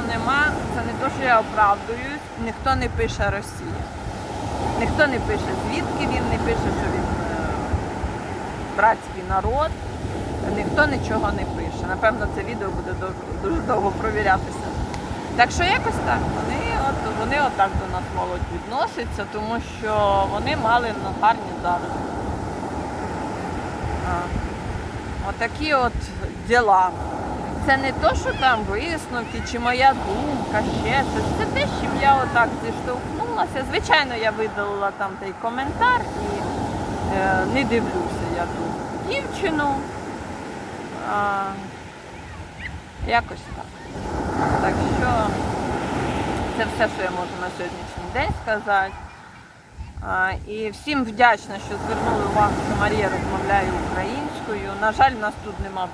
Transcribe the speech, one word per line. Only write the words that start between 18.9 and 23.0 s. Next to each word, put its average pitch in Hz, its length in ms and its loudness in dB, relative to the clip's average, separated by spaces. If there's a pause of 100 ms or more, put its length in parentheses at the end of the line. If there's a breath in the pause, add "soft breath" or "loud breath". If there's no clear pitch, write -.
тому 214 220 -2 (240)
що 208 520 4
вони 233 320 0
мали, 233 300 4 (100)
ну, 196 60 -2 (120)
гарні 208 300 4 (120)
заробітки. 175 340 0 (2000)